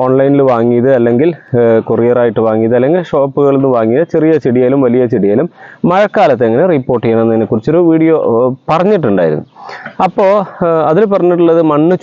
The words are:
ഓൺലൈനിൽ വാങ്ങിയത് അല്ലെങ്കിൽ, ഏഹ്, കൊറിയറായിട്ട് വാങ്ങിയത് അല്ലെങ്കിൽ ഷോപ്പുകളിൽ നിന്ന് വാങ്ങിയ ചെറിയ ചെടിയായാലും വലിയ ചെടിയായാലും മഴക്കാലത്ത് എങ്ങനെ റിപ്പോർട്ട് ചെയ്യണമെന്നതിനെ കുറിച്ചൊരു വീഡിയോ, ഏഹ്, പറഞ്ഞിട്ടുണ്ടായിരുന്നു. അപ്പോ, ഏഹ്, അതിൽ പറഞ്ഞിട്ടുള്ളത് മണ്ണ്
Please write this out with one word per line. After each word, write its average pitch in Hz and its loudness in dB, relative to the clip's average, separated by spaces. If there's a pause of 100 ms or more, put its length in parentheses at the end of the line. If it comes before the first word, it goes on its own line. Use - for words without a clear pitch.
ഓൺലൈനിൽ 135 2
വാങ്ങിയത് 120 0
അല്ലെങ്കിൽ, 120 0 (280)
ഏഹ്, 113 2 (120)
കൊറിയറായിട്ട് 120 0
വാങ്ങിയത് 113 0
അല്ലെങ്കിൽ 160 0
ഷോപ്പുകളിൽ 139 0
നിന്ന് 135 0
വാങ്ങിയ 113 0 (140)
ചെറിയ 160 0 (140)
ചെടിയായാലും 127 0
വലിയ 123 0
ചെടിയായാലും 107 0 (440)
മഴക്കാലത്ത് 185 0
എങ്ങനെ 135 0
റിപ്പോർട്ട് 127 -2
ചെയ്യണമെന്നതിനെ 113 0
കുറിച്ചൊരു 151 0
വീഡിയോ, 160 2 (160)
ഏഹ്, 123 0 (220)
പറഞ്ഞിട്ടുണ്ടായിരുന്നു. 120 0 (640)
അപ്പോ, 196 -2 (400)
ഏഹ്, 160 0
അതിൽ 190 2 (100)
പറഞ്ഞിട്ടുള്ളത് 170 2 (100)
മണ്ണ് 165 2